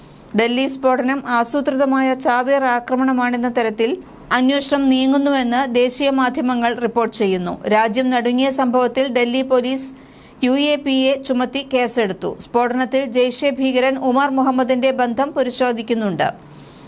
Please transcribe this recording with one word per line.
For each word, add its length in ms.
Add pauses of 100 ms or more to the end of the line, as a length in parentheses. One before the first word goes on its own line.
(400)
ഡൽഹി 280
സ്ഫോടനം 600
ആസൂത്രിതമായ 840
ചാവേർ 500
ആക്രമണമാണെന്ന 920
തരത്തിൽ 400 (340)
അന്വേഷണം 580
നീങ്ങുന്നുവെന്ന് 840
ദേശീയ 340
മാധ്യമങ്ങൾ 640
റിപ്പോർട്ട് 420
ചെയ്യുന്നു. 520
രാജ്യം 420
നടുങ്ങിയ 400
സംഭവത്തിൽ 580
ഡൽഹി 340
പോലീസ് 460 (560)
യു 80
എ 240
പി 160
എ 300
ചുമത്തി 400 (120)
കേസെടുത്തു. 680
സ്ഫോടനത്തിൽ 680
ജെയ്ഷെ 440
ഭീകരൻ 480
ഉമർ 320
മുഹമ്മദിന്റെ 640
ബന്ധം 420
പരിശോധിക്കുന്നുണ്ട്. 960 (600)